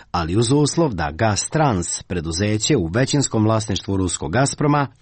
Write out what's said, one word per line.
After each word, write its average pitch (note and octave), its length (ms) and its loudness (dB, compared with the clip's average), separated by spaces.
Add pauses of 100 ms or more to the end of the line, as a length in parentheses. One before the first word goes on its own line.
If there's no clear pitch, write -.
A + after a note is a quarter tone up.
(120)
ali E3+ 260 -2
uz A#2 140 2
uslov D3 420 2
da D#2 200 -4
Gas G2+ 360 0
Trans, C3 540 0
preduzeće G2+ 760 0
u E2+ 100 0
većinskom A#2+ 560 0
vlasništvu G#2+ 540 0
ruskog E2 340 -2
Gazproma C#3+ 560 0 (140)